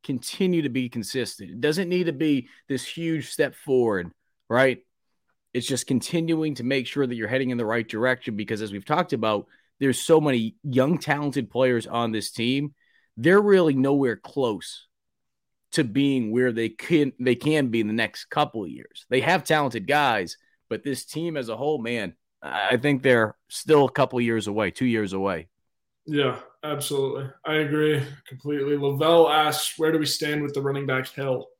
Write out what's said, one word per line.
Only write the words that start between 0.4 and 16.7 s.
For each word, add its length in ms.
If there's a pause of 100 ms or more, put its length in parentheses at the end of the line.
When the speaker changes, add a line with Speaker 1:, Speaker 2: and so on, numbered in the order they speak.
Speaker 1:
to 60
be 200
consistent. 600
It 100
doesn't 280
need 160
to 80
be 360 (180)
this 200
huge 440
step 240
forward, 560 (380)
right? 300 (760)
It's 140
just 200
continuing 680
to 100
make 220
sure 200
that 80
you're 140
heading 220
in 80
the 80
right 200
direction 500
because, 260
as 100
we've 140
talked 260
about, 340 (320)
there's 220
so 180
many 440
young, 360
talented 520
players 360
on 240
this 200
team. 440 (440)
They're 220
really 340
nowhere 420
close 680 (840)
to 120
being 460
where 220
they 180